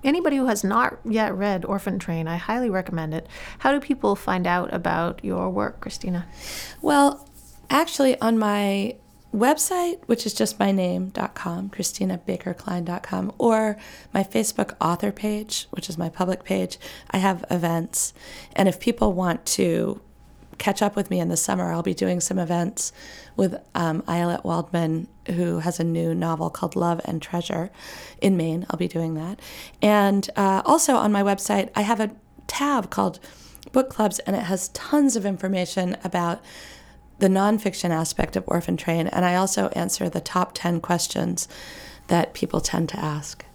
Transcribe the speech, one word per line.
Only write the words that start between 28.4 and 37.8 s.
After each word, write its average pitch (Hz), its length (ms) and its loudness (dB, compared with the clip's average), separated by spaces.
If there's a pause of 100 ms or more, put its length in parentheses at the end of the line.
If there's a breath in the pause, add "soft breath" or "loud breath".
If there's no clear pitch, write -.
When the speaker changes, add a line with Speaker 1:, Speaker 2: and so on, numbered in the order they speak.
Speaker 2:
I'll 160 80 0
be 175 100 -2
doing 160 260 -2
that. 170 240 -6 (440 loud breath)
And, 202 520 4
uh, 196 300 4
also 294 300 6
on 208 180 4
my 202 100 4
website, 202 520 2
I 208 80 2
have 214 180 2
a 214 160 0 (300)
tab 277 420 0
called - 320 -2 (520 loud breath)
Book 262 180 4
Clubs, 208 300 0
and 196 140 -2
it 190 100 -2
has 185 240 -2
tons 277 460 2
of 202 120 0
information 185 760 0
about 175 380 0 (800 loud breath)
the 190 100 6
nonfiction 196 600 2